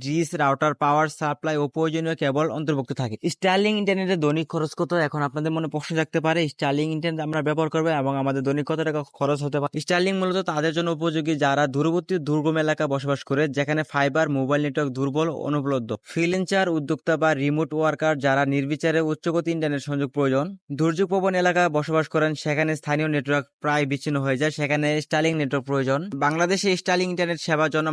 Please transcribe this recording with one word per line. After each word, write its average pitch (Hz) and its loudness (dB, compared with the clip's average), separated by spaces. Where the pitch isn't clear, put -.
ডিশ, 156 0
রাউটার, 143 2
পাওয়ার 151 4
সাপ্লাই 151 -2
ও - 2
প্রয়োজনীয় 160 0
কেবল 147 2
অন্তর্ভুক্ত 143 -2
থাকে। 110 -4
স্টারলিংক 196 2
ইন্টারনেটের 190 0
দৈনিক 151 2
খরচ 156 -2
কত? 165 -2
এখন 147 -4
আপনাদের 151 -4
মনে 160 -4
প্রশ্ন 151 -6
জাগতে 160 0
পারে, 160 2
স্টারলিংক 147 0
ইন্টারনেট 160 -2
আমরা 156 -2
ব্যবহার 151 0
করবো 160 2
এবং 135 0
আমাদের 135 0
দৈনিক 143 0
কত 156 -2
টাকা 151 -2
খরচ 143 0
হতে 143 -2
পারে? 143 -4
স্টারলিংক 185 0
মূলত 185 0
তাদের 156 0
জন্য 170 0
উপযোগী 160 0
যারা 139 4
দূরবর্তী 165 0
দুর্গম 156 2
এলাকা 156 0
বসবাস 139 -2
করে, 143 2
যেখানে 151 0
ফাইবার 143 2
মোবাইল 135 2
নেটওয়ার্ক 143 -2
দুর্বল, 139 0
অনুপলব্ধ। 139 -2
ফ্রিল্যান্সার, 185 0
উদ্যোক্তা 156 0
বা 160 4
রিমোট 147 0
ওয়ার্কার 156 2
যারা 139 4
নির্বিচারে 147 0
উচ্চগতি 165 -2
ইন্টারনেট 147 -2
সংযোগ 143 -2
প্রয়োজন। 139 2
দুর্যোগপ্রবণ 180 2
এলাকা 175 4
বসবাস 156 0
করেন, 156 2
সেখানে 156 0
স্থানীয় 151 0
নেটওয়ার্ক 143 0
প্রায় 147 2
বিচ্ছিন্ন 143 -2
হয়ে 135 0
যায়, 151 0
সেখানে 147 0
স্টারলিংক 160 0
নেটওয়ার্ক 135 -2
প্রয়োজন। 135 0
বাংলাদেশে 175 2
স্টারলিংক 180 0
ইন্টারনেট 170 -2
সেবার 156 2
জন্য 156 0